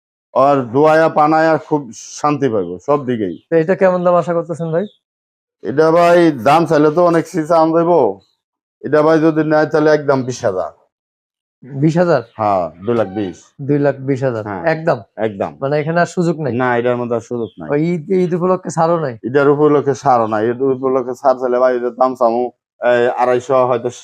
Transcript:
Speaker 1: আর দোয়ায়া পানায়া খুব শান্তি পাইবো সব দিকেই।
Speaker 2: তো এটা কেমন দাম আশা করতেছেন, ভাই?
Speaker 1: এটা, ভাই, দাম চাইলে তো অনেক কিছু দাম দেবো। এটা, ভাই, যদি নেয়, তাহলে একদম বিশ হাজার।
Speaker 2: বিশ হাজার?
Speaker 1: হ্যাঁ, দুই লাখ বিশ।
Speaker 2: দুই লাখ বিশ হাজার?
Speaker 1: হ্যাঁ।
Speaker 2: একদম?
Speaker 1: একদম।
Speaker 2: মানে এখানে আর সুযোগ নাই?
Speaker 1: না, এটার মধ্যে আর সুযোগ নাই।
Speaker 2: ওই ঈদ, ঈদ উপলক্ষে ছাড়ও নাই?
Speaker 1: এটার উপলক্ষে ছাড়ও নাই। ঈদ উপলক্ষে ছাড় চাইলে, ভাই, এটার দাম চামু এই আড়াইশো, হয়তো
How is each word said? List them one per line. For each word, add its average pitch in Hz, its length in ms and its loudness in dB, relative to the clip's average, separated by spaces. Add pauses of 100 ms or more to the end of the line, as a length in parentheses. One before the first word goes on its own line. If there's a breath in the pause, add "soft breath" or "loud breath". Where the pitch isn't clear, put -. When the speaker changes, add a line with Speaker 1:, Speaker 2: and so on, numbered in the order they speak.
(340)
Speaker 1:
আর 139 220 4
দোয়ায়া 151 520 2
পানায়া 160 500 2
খুব 143 360 -6
শান্তি 139 540 -4
পাইবো 90 380 -4
সব 143 200 -2
দিকেই। 107 320 -4 (120)
Speaker 2:
তো 165 60 0
এটা 160 180 0
কেমন 180 300 0
দাম 175 100 2
আশা 175 200 0
করতেছেন, 165 380 -6
ভাই? 180 140 -2 (760)
Speaker 1:
এটা, 151 280 2
ভাই, 170 420 6
দাম 143 340 2
চাইলে 151 240 4
তো 175 140 2
অনেক 165 200 2
কিছু 160 220 -6
দাম 165 320 2
দেবো। 147 420 2 (600)
এটা, 147 220 2
ভাই, 160 160 4
যদি 156 260 0
নেয়, 156 220 2
তাহলে 151 240 2
একদম 143 320 0
বিশ 123 220 -8
হাজার। 92 400 -4 (960)
Speaker 2:
বিশ 160 180 2
হাজার? 170 240 2 (140)
Speaker 1:
হ্যাঁ, 98 340 0 (160)
দুই 120 100 0
লাখ 107 120 0
বিশ। 95 360 -8 (160)
Speaker 2:
দুই 143 180 -2
লাখ 143 180 0
বিশ 131 260 -4
হাজার? 117 240 -4
Speaker 1:
হ্যাঁ। 101 180 -8
Speaker 2:
একদম? 160 380 -2 (140)
Speaker 1:
একদম। 98 440 -6
Speaker 2:
মানে 143 200 -2
এখানে 165 200 -2
আর 170 60 2
সুযোগ 165 340 -4
নাই? 139 120 -4
Speaker 1:
না, 123 240 0
এটার 120 200 0
মধ্যে 120 180 -4
আর 117 60 -2
সুযোগ 117 280 -8 (100)
নাই। 80 120 -14
Speaker 2:
ওই 156 240 -2
ঈদ, 156 160 -10
ঈদ 180 240 0
উপলক্ষে 180 360 -2
ছাড়ও 165 300 0
নাই? 123 220 -8
Speaker 1:
এটার 139 280 2
উপলক্ষে 143 440 2
ছাড়ও 123 320 2
নাই। 110 240 -2
ঈদ 123 120 -4
উপলক্ষে 131 520 -2
ছাড় 127 260 0
চাইলে, 123 180 0
ভাই, 127 180 2
এটার 120 180 -4
দাম 127 200 0
চামু 120 360 0 (400)
এই 120 180 2
আড়াইশো, 123 580 0
হয়তো 123 240 -2 (140)